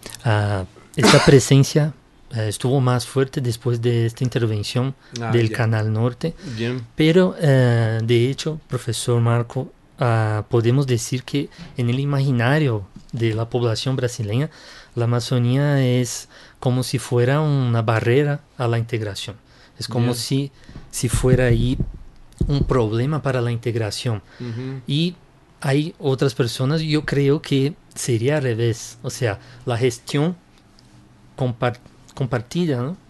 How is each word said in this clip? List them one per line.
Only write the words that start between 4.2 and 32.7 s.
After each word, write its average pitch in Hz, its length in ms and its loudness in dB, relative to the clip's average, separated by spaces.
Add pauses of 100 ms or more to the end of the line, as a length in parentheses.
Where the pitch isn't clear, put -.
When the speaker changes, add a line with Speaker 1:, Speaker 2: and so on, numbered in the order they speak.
Speaker 1:
intervención 120 720 -2 (260)
Speaker 2:
Ah, 117 100 -4
Speaker 1:
del 117 180 4
Speaker 2:
ya. 110 80 -6
Speaker 1:
Canal 110 340 0
Norte. 123 420 -2 (240)
Speaker 2:
Bien. 120 240 -4 (140)
Speaker 1:
Pero, 180 440 4
eh, 120 640 4
de 120 260 4
hecho, 156 380 -6
profesor 120 520 -2
Marco, 120 520 0 (280)
ah, 110 500 0
podemos 123 380 2
decir 127 360 -2
que - 260 -4 (280)
en 120 120 -2
el 123 100 0
imaginario 135 880 0 (240)
de 117 240 0
la 113 140 -4
población 120 460 -2
brasileña, 123 540 -2 (460)
la 117 100 -2
Amazonía 127 800 2
es 123 440 -2 (300)
como 127 240 0
si 131 140 -4
fuera 123 440 2
una 131 400 2
barrera 120 580 2 (180)
a 123 100 -2
la 117 120 0
integración. 107 560 -6 (420)
Es - 100 -10
como 120 180 0
Speaker 2:
Bien. 123 100 0
Speaker 1:
si, 135 360 -2 (400)
si - 180 -4
fuera 127 360 4
ahí 120 320 2 (680)
un 139 180 0
problema 123 560 0
para 127 200 -2
la 120 100 -2
integración. 113 680 -4 (180)
Speaker 2:
Ujú. 123 480 -8
Speaker 1:
Y 165 280 -2 (460)
hay 151 380 0
otras 139 360 0
personas, 131 460 0
yo 151 240 0
creo 143 360 2
que 143 320 0 (220)
sería 123 420 0
al 147 60 -2
revés. 117 600 -2
O 135 60 -8
sea, 110 300 -4 (260)
la 120 120 -2
gestión 143 580 -2 (1000)
compar-, 123 440 -4 (340)
compartida, 127 680 -4